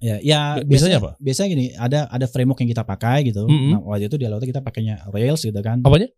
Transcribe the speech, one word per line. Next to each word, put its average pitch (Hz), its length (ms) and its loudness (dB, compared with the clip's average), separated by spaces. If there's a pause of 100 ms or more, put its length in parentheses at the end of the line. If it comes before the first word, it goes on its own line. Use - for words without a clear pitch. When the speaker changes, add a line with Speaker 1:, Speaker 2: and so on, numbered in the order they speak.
Speaker 1:
Ya, 113 160 -4
ya, 147 240 2 (160)
Speaker 2:
Bi-, 147 160 0
biasanya 156 240 6
Speaker 1:
biasanya, - 0 -
Speaker 2:
apa? 101 140 -2 (100)
Speaker 1:
biasanya 143 320 -2
gini, 135 120 0 (120)
ada, 135 320 -2
ada 127 160 -4
framework 131 320 0
yang 120 160 0
kita 113 160 -6
pakai 120 400 0
gitu. 104 160 -2
Speaker 2:
Mm-mm. 135 240 2
Speaker 1:
Nah, 190 160 2
waktu 104 240 -4
itu 147 80 -4
di 135 80 -4
Alo 107 160 -4
kita 131 240 -6
pakainya 110 320 -4 (160)
Rails 127 320 0
gitu 107 160 -4
kan. 113 240 0
Speaker 2:
Apanya? 151 320 6